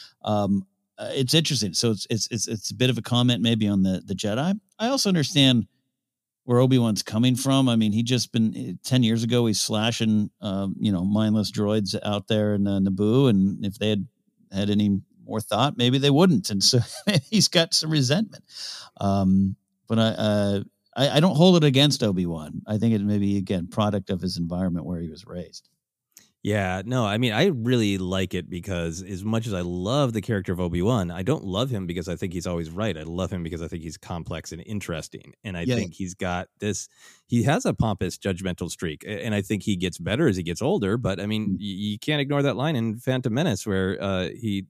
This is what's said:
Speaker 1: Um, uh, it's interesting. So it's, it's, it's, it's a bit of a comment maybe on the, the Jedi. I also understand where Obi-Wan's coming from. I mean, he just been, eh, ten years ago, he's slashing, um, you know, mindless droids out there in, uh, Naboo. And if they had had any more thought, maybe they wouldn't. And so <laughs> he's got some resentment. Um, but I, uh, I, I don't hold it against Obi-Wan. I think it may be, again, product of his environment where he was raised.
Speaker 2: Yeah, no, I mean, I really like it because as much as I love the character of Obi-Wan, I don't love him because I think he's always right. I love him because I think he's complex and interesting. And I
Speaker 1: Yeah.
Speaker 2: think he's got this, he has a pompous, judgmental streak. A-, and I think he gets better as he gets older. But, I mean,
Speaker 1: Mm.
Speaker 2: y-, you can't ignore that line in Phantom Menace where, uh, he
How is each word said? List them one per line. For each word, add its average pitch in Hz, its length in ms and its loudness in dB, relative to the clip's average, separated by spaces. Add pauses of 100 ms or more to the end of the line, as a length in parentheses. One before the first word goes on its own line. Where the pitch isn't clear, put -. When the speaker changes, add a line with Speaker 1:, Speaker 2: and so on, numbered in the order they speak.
(240)
Speaker 1:
Um, 101 420 0 (320)
uh, 107 160 -8
it's 131 200 0
interesting. 131 400 0
So 117 180 2
it's, 98 180 -4
it's, 110 200 -2
it's, 117 200 -4
it's 110 220 -6
a 107 40 -10
bit 127 140 2
of 120 80 0
a 117 40 -4
comment 120 400 2
maybe 113 280 2
on 101 140 4
the, 92 220 2
the 98 80 -6
Jedi. 127 460 -2 (200)
I 226 100 0
also 269 180 0
understand 135 580 4 (800)
where 123 160 4
Obi-Wan's 123 440 4
coming 120 340 2
from. 135 320 2
I 113 80 2
mean, 107 160 2
he 113 100 0
just 120 300 -2
been, 113 240 2
eh, - 160 -6 (100)
ten 127 200 2
years 113 200 2
ago, 120 220 2
he's 107 160 0
slashing, 110 680 0 (120)
um, 98 360 -4
you 110 140 0
know, 92 140 0
mindless 107 460 2
droids 104 520 0
out 104 240 -4
there 104 280 2
in, 101 120 0
uh, 98 120 0
Naboo. 104 500 2
And 98 360 2
if 98 140 -6
they 107 120 0
had 104 140 -2 (460)
had 98 180 -2
any 101 300 2 (260)
more 107 140 -6
thought, 110 380 0
maybe 123 220 2
they 143 100 2
wouldn't. 143 400 4
And 98 120 -2
so - 180 4 (260)
<laughs> 196 240 2
he's 202 180 4
got - 260 2
some 160 180 0
resentment. 156 520 0 (560)
Um, 98 560 4 (320)
but 113 120 0
I, 113 100 4
uh, 104 540 0 (340)
I, 139 200 2
I - 40 6
don't 175 160 4
hold 175 260 8
it - 20 8
against 139 380 4
Obi-Wan. 85 640 -2
I 107 100 0
think 117 160 2
it 104 80 2
may 104 180 0
be, 101 180 2
again, 92 300 -2
product 104 420 0
of 92 120 -2
his 92 160 -4
environment 87 480 -2
where 85 140 -6
he 82 100 -8
was 76 160 -18
raised. - 440 -14 (720)
Speaker 2:
Yeah, 95 440 -2
no, 123 200 0
I 104 120 0
mean, 117 160 0
I 135 140 2
really 117 500 2
like 92 360 -2
it 90 160 -6
because 87 540 -6
as 92 220 -10
much 110 200 -2
as 113 80 -6
I 92 60 -2
love 98 540 0
the 110 80 -2
character 98 320 -2
of 87 80 -4
Obi-Wan, 90 500 0
I 85 100 -8
don't 117 220 -2
love 101 260 -2
him 101 160 -4
because 85 220 -6
I 87 80 -6
think 92 160 -6
he's 87 160 -6
always 85 220 -4
right. 95 280 -4
I 78 60 -12
love 85 260 -4
him 90 140 -6
because 82 180 -8
I 82 60 -8
think 80 160 -10
he's 82 140 -12
complex 85 560 -10
and 82 120 -12
interesting. - 680 -10 (100)
And 92 140 -8
I 87 60 -4
Speaker 1:
Yeah. 123 120 0
Speaker 2:
think 92 200 -4
he's 90 180 -8
got 90 340 -4 (120)
this, 104 280 -6 (400)
he 120 160 2
has 156 220 2
a 160 80 0
pompous, 101 440 -2
judgmental 92 520 -4
streak. - 340 -8
A-, 98 220 -8
and 107 100 -2
I 101 60 0
think 95 220 -2
he 104 120 0
gets 90 220 -4
better 113 320 0
as 92 80 2
he 90 60 -4
gets 85 180 -6
older. 123 360 0
But, 98 220 -2
I 98 60 -6
mean, 107 240 -2
Speaker 1:
Mm. - 60 0
Speaker 2:
y-, - 40 0
you 104 400 -6
can't 151 220 -2
ignore 143 220 0
that 135 120 2
line 143 220 -2
in 113 220 -2
Phantom 127 340 -2
Menace 127 340 0
where, 95 340 0
uh, 92 280 -2
he 101 400 -6